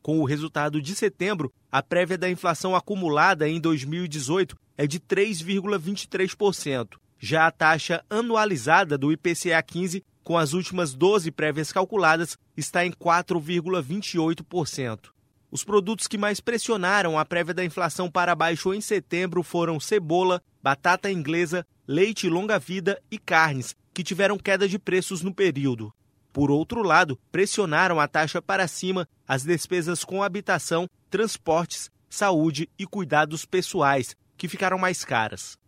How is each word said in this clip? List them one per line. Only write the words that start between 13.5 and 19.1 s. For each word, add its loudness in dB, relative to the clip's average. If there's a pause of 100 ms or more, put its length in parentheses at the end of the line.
vinte -6
e 0
oito 0
por -4
cento. -8 (380)
Os -6
produtos 0
que -6
mais -2
pressionaram 0
a 2
prévia -2
da -2
inflação -2
para 2
baixo 0
em -4
setembro -2